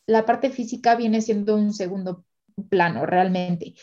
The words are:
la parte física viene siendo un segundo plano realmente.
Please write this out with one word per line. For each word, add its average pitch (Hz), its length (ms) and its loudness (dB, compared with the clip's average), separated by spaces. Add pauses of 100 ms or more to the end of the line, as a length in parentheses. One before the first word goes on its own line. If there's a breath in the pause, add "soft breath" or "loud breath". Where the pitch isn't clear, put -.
la 220 180 4
parte 247 240 0
física 233 460 0
viene 226 260 0
siendo 208 340 0
un 208 180 2
segundo 185 520 -8 (440)
plano 170 360 2
realmente. 180 760 0